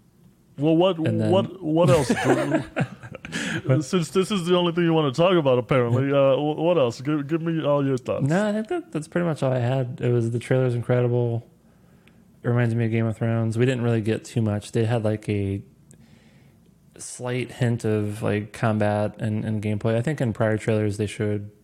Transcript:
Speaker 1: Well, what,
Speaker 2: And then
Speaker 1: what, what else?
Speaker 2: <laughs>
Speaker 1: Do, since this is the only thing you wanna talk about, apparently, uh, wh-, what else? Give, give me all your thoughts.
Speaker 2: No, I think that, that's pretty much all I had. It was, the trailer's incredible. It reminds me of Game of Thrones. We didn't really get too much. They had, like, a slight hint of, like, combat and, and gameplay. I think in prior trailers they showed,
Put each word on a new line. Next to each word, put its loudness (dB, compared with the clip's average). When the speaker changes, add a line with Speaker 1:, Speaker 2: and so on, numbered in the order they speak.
Speaker 1:
Well, 2
what, 4
Speaker 2:
And 0
then 2
Speaker 1:
what, 0
what 2
else? 4
Speaker 2:
<laughs> -4
Speaker 1:
Do, 2
since -2
this 0
is -4
the 4
only 2
thing 0
you 4
wanna 2
talk 4
about, 4
apparently, 2
uh, 4
wh-, 0
what 2
else? 0
Give, -2
give -2
me -2
all 2
your 0
thoughts. -2
Speaker 2:
No, 2
I -2
think -4
that, -6
that's -6
pretty -2
much -2
all 2
I 0
had. -2
It 0
was, 2
the -2
trailer's 0
incredible. 0
It -4
reminds 0
me 0
of -2
Game 0
of -4
Thrones. -2
We 4
didn't 0
really 2
get -2
too -4
much. -2
They 0
had, 0
like, -2
a -2
slight -8
hint 0
of, -2
like, -2
combat 0
and, -4
and -4
gameplay. -2
I 0
think -2
in 0
prior 0
trailers 0
they -2
showed, -4